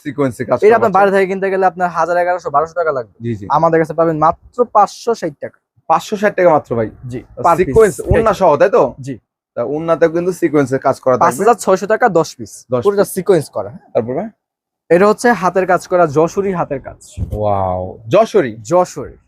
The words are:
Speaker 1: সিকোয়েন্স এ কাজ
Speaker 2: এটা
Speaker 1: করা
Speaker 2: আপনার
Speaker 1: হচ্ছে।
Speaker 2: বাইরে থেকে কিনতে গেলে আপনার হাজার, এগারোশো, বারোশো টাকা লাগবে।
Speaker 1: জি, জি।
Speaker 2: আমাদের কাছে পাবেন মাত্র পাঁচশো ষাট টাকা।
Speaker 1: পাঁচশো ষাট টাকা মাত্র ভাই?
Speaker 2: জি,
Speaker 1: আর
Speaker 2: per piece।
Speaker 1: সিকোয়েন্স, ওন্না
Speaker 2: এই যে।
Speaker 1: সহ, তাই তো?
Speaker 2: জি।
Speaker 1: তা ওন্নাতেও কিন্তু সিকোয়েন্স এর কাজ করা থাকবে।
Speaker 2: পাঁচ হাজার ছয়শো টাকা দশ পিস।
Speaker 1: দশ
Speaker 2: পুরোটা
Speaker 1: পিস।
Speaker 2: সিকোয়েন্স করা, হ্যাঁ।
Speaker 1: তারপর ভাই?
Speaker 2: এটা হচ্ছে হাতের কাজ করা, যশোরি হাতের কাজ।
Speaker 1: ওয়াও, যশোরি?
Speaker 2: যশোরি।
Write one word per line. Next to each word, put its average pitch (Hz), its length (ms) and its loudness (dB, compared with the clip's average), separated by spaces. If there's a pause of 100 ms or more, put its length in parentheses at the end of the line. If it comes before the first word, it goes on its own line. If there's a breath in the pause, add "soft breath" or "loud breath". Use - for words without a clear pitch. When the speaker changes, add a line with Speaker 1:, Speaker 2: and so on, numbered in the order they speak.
Speaker 1:
সিকোয়েন্স 135 320 -4
এ 131 100 -8
কাজ - 40 -6
Speaker 2:
এটা 135 180 2
Speaker 1:
করা 226 100 6
Speaker 2:
আপনার 226 120 0
Speaker 1:
হচ্ছে। 190 100 0
Speaker 2:
বাইরে 196 120 4
থেকে 196 160 2
কিনতে 190 240 -4
গেলে 190 160 0
আপনার 175 220 -2
হাজার, 170 280 -2
এগারোশো, 175 340 -2
বারোশো 156 240 -2
টাকা 160 180 -2
লাগবে। 123 300 -8
Speaker 1:
জি, 117 120 -6
জি। 98 160 -12
Speaker 2:
আমাদের 165 300 2
কাছে 160 140 -4
পাবেন 165 240 0
মাত্র - 460 -2
পাঁচশো 214 500 0
ষাট 160 260 -8
টাকা। 113 180 -14 (300)
Speaker 1:
পাঁচশো 165 280 -2
ষাট 196 200 -2
টাকা 180 140 4
মাত্র 147 260 0
ভাই? 110 120 -2 (180)
Speaker 2:
জি, 123 120 -10
Speaker 1:
আর - 240 -14
Speaker 2:
per - 20 -4
piece। 170 120 4
Speaker 1:
সিকোয়েন্স, 180 440 4
ওন্না 202 300 0
Speaker 2:
এই 190 60 -2
যে। - 40 -14
Speaker 1:
সহ, 180 160 4
তাই 185 140 4
তো? 226 120 4 (180)
Speaker 2:
জি। 127 140 -10 (420)
Speaker 1:
তা 120 80 -4
ওন্নাতেও 160 460 0
কিন্তু 175 220 -2
সিকোয়েন্স 147 400 0
এর 135 60 -2
কাজ 131 220 0
করা 131 140 2
থাকবে। 123 100 2
Speaker 2:
পাঁচ 120 140 2
হাজার 220 160 4
ছয়শো 190 320 -2
টাকা 220 220 2
দশ 165 280 0
পিস। 110 160 -16 (180)
Speaker 1:
দশ 123 120 -2
Speaker 2:
পুরোটা 202 220 0
Speaker 1:
পিস। - 80 -6
Speaker 2:
সিকোয়েন্স 180 380 0
করা, 101 180 -8
হ্যাঁ। 143 220 -18
Speaker 1:
তারপর 120 240 -4
ভাই? 202 140 -6 (600)
Speaker 2:
এটা 180 160 4
হচ্ছে 208 260 2
হাতের 185 340 0
কাজ 180 200 0
করা, 180 200 2
যশোরি 165 460 0
হাতের 143 280 -4
কাজ। - 180 -18 (340)
Speaker 1:
ওয়াও, 95 680 -4 (100)
যশোরি? 175 440 2 (100)
Speaker 2:
যশোরি। 143 520 -2 (140)